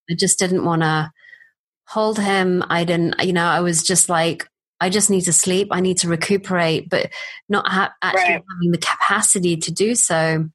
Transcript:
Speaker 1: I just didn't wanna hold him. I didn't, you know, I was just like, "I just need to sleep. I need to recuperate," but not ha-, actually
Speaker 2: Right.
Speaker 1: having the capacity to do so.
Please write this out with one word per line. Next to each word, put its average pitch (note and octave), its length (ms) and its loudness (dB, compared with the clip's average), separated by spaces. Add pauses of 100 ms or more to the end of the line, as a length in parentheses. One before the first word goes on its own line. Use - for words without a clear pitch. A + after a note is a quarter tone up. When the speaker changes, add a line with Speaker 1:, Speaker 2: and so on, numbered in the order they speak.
Speaker 1:
I E3+ 60 -4
just F#3 240 0
didn't F#3 260 0
wanna D#3+ 480 0 (720)
hold G#3+ 320 -2
him. F#3 520 0
I E3+ 140 0
didn't, E3+ 380 0
you F3+ 120 0
know, F3 100 2
I E3 160 2
was E3+ 220 0
just - 260 2
like, E3 400 -2 (320)
"I F3+ 80 0
just G3+ 220 0
need F#3+ 120 2
to E3+ 120 0
sleep. F#3+ 360 2
I F3 100 0
need F#3 180 0
to F3 100 -2
recuperate," E3+ 800 0
but - 240 -2 (340)
not - 220 0
ha-, F#3+ 320 0
actually F3+ 360 0
Speaker 2:
Right. F3 80 -10 (120)
Speaker 1:
having F3 140 0
the E3+ 80 2
capacity F3+ 800 0
to E3 120 -6
do G#3 240 0
so. D#3+ 600 0